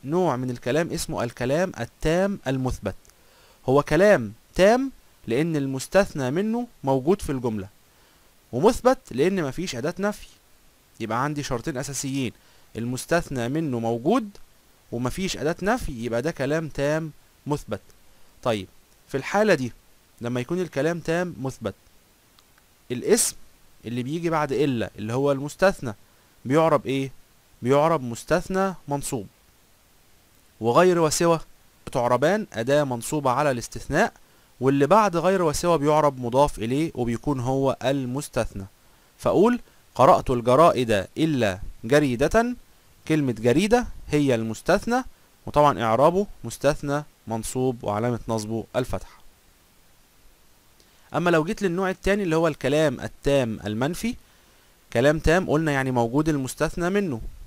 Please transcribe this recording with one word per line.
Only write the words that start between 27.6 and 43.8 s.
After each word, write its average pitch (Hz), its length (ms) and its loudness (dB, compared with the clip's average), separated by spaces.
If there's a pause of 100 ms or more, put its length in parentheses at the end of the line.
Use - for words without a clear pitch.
بيعرب 143 420 4
مستثنى 180 720 -2 (140)
منصوب. 139 400 -6 (1300)
وغير 165 400 4
وسوى 165 400 2 (520)
تعربان 135 640 2
أداة 135 300 2
منصوبة 131 480 -2
على 139 200 2
الاستثناء، 139 600 -2 (460)
واللي 139 280 4
بعد 196 300 4
غير 185 240 2
وسوى 170 360 2
بيعرب 147 420 2
مضاف 127 400 2
إليه 131 360 -2
وبيكون 123 440 -2
هو 131 440 0
المستثنى. 127 840 -4 (520)
فأقول: 220 420 4 (360)
"قرأت 143 340 6
الجرائد 123 760 4 (100)
إلا 120 420 0 (240)
جريدة". 147 720 2 (520)
كلمة 151 240 0
جريدة 160 560 2 (240)